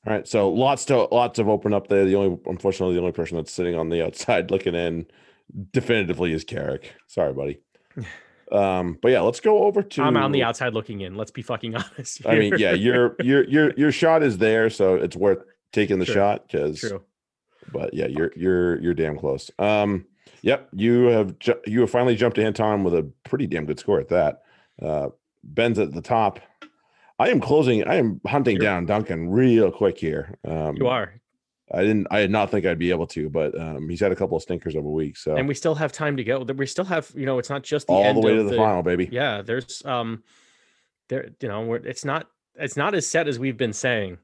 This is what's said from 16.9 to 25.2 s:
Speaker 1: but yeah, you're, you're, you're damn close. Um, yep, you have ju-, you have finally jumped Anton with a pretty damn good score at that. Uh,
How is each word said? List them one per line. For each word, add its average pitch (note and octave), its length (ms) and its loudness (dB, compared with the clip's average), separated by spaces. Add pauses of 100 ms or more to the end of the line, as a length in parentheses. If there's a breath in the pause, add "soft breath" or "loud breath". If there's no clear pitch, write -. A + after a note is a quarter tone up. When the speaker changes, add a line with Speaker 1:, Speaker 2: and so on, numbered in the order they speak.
Speaker 1:
but - 200 -6
yeah, D#2 140 -4
you're, D2+ 300 -2
you're, F2+ 440 2
you're F2 140 0
damn D2+ 240 -2
close. C#2 400 -4
Um, G#2 480 2 (360 soft breath)
yep, C#3 300 0
you A#2+ 340 4
have G#2+ 340 2
ju-, - 260 0
you A2 140 0
have A2+ 100 4
finally B2 240 2
jumped A#2 240 0
Anton G#2+ 460 0
with F2 100 2
a D#2 160 0 (140)
pretty C3 240 -4
damn D#2+ 180 -4
good D2 140 -6
score G2 180 0
at - 120 -6
that. D#2+ 320 0 (380 soft breath)
Uh, D2+ 280 -4 (340)